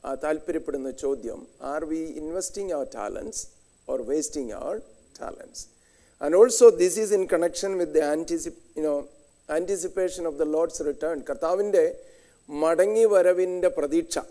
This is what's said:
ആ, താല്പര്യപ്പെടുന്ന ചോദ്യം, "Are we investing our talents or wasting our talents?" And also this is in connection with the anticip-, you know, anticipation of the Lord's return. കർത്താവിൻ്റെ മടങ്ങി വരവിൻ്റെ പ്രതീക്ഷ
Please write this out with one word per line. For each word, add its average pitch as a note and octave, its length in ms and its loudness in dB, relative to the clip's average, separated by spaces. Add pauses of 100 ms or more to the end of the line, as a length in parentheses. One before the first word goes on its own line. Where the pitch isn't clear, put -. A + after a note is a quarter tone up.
ആ, C3+ 40 -4 (140)
താല്പര്യപ്പെടുന്ന D3+ 640 -4 (140)
ചോദ്യം, C3+ 360 -4 (340)
"Are D#3 180 -4
we D#3+ 100 -4 (220)
investing F#3 440 -6 (100)
our C3+ 100 -4 (120)
talents G2+ 400 -8 (520)
or C3 60 -2 (140)
wasting D3 380 -4 (120)
our D3+ 140 -6 (460)
talents?" - 400 -14 (640)
And D3+ 160 0
also A#3+ 260 8 (160)
this F3+ 120 4 (100)
is G3+ 140 -2
in F#3 140 2
connection F3 480 0
with D#3+ 160 -2
the D3+ 80 4 (100)
anticip-, E3 480 -6 (160)
you D#3 80 -4
know, C#3+ 140 0 (580)
anticipation F3+ 720 -4
of C#3+ 120 -8
the D3+ 140 2
Lord's E3 240 -2 (100)
return. D3+ 280 -4 (120)
കർത്താവിൻ്റെ F3+ 540 2 (800)
മടങ്ങി G3 500 4
വരവിൻ്റെ F3+ 640 4
പ്രതീക്ഷ D#3 380 -2 (160)